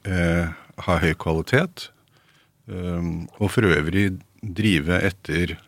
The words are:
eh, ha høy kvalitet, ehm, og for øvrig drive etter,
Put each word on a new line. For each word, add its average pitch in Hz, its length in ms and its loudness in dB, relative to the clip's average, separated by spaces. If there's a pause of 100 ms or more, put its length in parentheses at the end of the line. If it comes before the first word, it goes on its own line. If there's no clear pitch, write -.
eh, 85 440 0 (300)
ha 87 200 0
høy 80 160 2
kvalitet, 87 760 -2 (800)
ehm, 85 600 -4 (120)
og 101 100 2
for 123 120 0
øvrig 92 560 2 (240)
drive 90 580 2
etter, 85 560 -2 (120)